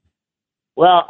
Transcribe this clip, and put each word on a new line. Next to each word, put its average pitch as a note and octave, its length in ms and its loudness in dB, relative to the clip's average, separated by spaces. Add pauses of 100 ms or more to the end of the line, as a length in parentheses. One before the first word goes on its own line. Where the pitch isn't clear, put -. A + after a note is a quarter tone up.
(760)
Well, E3+ 340 0